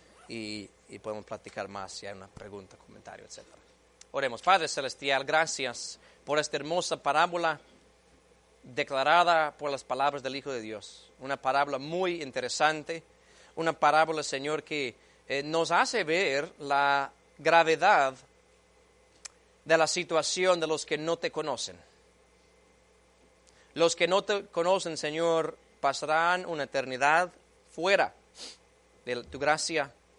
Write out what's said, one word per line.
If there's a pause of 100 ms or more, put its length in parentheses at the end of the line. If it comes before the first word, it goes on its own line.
(280)
y, (200)
y
podemos
platicar
más
si
hay
una
pregunta,
comentario,
etcétera. (560)
Oremos.
Padre
Celestial,
gracias (260)
por
esta
hermosa
parábola (1000)
declarada
por
las
palabras
del
Hijo
de
Dios. (100)
Una
parábola
muy
interesante, (500)
una
parábola,
Señor,
que, (320)
eh,
nos
hace
ver
la (260)
gravedad (1500)
de
la
situación
de
los
que
no
te
conocen. (2000)
Los
que
no
te
conocen,
Señor, (240)
pasarán
una
eternidad (420)
fuera (920)
de
tu
gracia, (260)